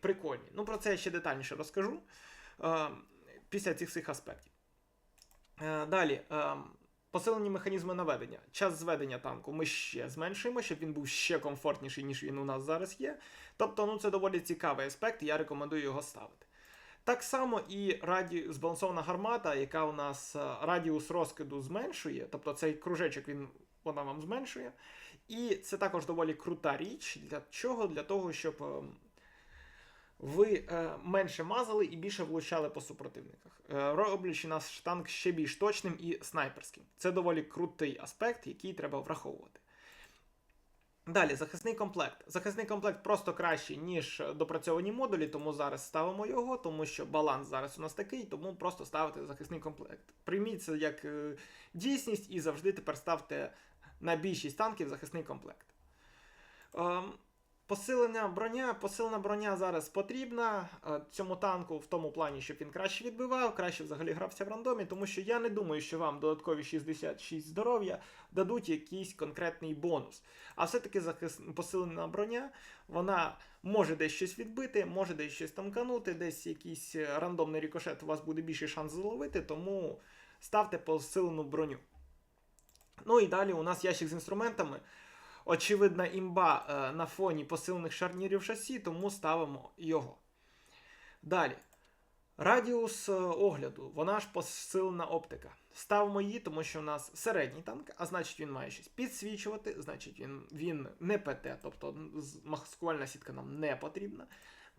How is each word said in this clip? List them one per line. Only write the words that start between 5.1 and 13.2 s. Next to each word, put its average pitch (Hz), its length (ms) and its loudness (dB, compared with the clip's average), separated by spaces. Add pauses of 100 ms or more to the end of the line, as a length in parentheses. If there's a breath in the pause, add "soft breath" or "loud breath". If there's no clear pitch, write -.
Е, 156 240 0
далі, 160 360 4 (100)
е, 147 240 0 (560)
посилені 208 380 2
механізми 190 440 0
наведення. 156 460 0 (120)
Час 175 280 2
зведення 147 400 0
танку 131 320 -8
ми 156 140 0
ще - 440 -2
зменшуємо, 196 520 -2
щоб 156 180 -2
він 156 140 -2
був 147 140 -4
ще - 320 2
комфортніший, 143 640 -2
ніж 139 200 -4
він 139 140 -2
у 139 80 -2
нас 135 180 -2
зараз 165 360 0
є. 285 180 -2 (400 loud breath)